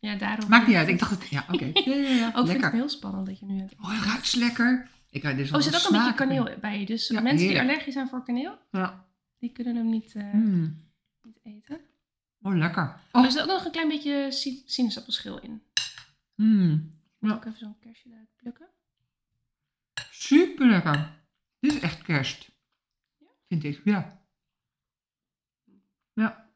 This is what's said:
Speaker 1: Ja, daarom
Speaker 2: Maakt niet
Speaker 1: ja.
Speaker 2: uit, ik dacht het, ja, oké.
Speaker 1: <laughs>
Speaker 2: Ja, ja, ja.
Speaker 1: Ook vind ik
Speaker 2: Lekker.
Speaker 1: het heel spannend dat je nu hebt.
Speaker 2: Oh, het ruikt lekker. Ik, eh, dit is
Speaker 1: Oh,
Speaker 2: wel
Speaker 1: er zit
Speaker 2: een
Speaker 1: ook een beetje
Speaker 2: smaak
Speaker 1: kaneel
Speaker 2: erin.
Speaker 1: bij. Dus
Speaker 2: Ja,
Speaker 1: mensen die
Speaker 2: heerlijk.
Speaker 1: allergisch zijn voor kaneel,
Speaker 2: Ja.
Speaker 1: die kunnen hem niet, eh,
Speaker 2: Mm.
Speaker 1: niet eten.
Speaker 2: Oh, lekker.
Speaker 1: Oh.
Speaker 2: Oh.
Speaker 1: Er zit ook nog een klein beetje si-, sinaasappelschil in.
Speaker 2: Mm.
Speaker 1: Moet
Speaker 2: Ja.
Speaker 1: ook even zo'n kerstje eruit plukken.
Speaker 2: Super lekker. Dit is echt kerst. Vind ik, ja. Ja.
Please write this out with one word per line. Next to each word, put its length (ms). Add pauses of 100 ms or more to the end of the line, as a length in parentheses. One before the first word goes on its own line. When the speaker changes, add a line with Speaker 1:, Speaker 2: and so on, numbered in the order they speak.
Speaker 1:
Ja, 140
daarom 340
Speaker 2:
Maakt 180
niet 80
Speaker 1:
ja. 60
Speaker 2:
uit, 80
ik 100
dacht 120
het, 180
ja, 220
oké. 140
Speaker 1:
<laughs> 260
Speaker 2:
Ja, 40
ja, 140
ja. 180
Speaker 1:
Ook 80
vind 120
ik 0
Speaker 2:
Lekker. 180
Speaker 1:
het 80
heel 160
spannend 380
dat 120
je 80
nu 120
hebt. 220
Speaker 2:
Oh, 140
het 100
ruikt 300
lekker. 540 (220)
Ik, 120
eh, 80
dit 80
is 60
Speaker 1:
Oh, 60
Speaker 2:
wel 80
Speaker 1:
er 60
zit 100
Speaker 2:
een 60
Speaker 1:
ook 60
een 60
beetje 140
Speaker 2:
smaak 100
Speaker 1:
kaneel 320
Speaker 2:
erin. 120
Speaker 1:
bij. 240
Dus 240
Speaker 2:
Ja, 120
Speaker 1:
mensen 160
die 100
Speaker 2:
heerlijk. 220
Speaker 1:
allergisch 260
zijn 140
voor 160
kaneel, 340 (120)
Speaker 2:
Ja. 360 (320)
Speaker 1:
die 140
kunnen 240
hem 140
niet, 240
eh, 180
Speaker 2:
Mm. 520 (380)
Speaker 1:
niet 200
eten. 380 (640)
Speaker 2:
Oh, 140
lekker. 280 (280)
Speaker 1:
Oh. 80
Speaker 2:
Oh. 40
Speaker 1:
Er 80
zit 80
ook 80
nog 160
een 80
klein 160
beetje 420
si-, 360
sinaasappelschil 760
in. 220 (720)
Speaker 2:
Mm. 560 (280)
Speaker 1:
Moet 120
Speaker 2:
Ja. 60
Speaker 1:
ook 80
even 140
zo'n 220
kerstje 300
eruit 260
plukken. 300 (1400)
Speaker 2:
Super 580
lekker. 420 (500)
Dit 140
is 60
echt 220
kerst. 460 (1000)
Vind 160
ik, 200
ja. 360 (1900)
Ja. 440